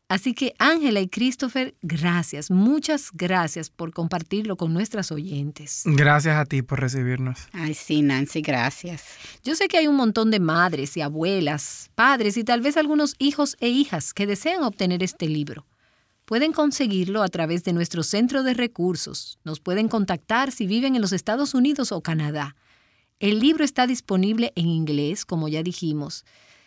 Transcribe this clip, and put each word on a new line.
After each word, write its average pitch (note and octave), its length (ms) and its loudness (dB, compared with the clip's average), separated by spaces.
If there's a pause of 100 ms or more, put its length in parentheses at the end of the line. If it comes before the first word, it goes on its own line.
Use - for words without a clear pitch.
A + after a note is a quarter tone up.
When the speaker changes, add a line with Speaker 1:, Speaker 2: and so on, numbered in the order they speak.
Speaker 1:
Así G3 240 0
que, - 240 -4
Ángela C#4 420 4
y F#3+ 80 0
Christopher, B3+ 760 -2
gracias, E3 640 -2
muchas C#4+ 640 2
gracias F3 560 -2
por E3 240 -10
compartirlo F#3 640 -4
con D#3+ 160 -2
nuestras G3+ 380 -4
oyentes. D3 720 -8
Speaker 2:
Gracias D3 500 4
a D3+ 100 2
ti C3+ 180 -2
por B2+ 180 -4
recibirnos. B2+ 720 -2
Speaker 3:
Ay, D#3 220 -6
sí, D3+ 260 0
Nancy, C#3 400 2
gracias. D3 600 -4 (400)
Speaker 1:
Yo D4+ 120 -2
sé F#4+ 120 0
que F4+ 100 2
hay D#4+ 80 6
un D4 100 4
montón A3 360 4
de G#3+ 80 4
madres E3 580 0
y D#3 40 -4
abuelas, D#3 920 -2
padres A#3+ 420 4
y A#3 80 -2
tal A#3+ 180 2
vez D4 160 0
algunos D4+ 420 2
hijos C#4+ 400 0
e A#3+ 100 0
hijas B3 460 0
que G3+ 100 -4
desean D4+ 380 0
obtener F#3 400 0
este F3 260 -4
libro. D3 380 -4 (560)
Pueden D4 300 0
conseguirlo G#3+ 720 0
a F#3 40 2
través E3+ 380 -2
de F3+ 80 0
nuestro E3+ 300 -2
centro B3 400 0
de B3+ 100 0
recursos. F#3 920 -4
Nos D#3 160 -8
pueden G#3 300 0
contactar A3 640 0
si G#3 120 -4
viven B3 300 2
en A#3+ 60 2
los F#3+ 100 0
Estados A3+ 420 -2
Unidos C4+ 380 2
o F3 100 -4
Canadá. D3 540 -4 (640)
El G#3 200 2
libro D4+ 260 4
está C4 200 0
disponible A3 720 0
en E3+ 120 0
inglés, D#3 580 0
como D#3+ 240 -2
ya D#3 120 -2
dijimos. D#3+ 600 -6 (440)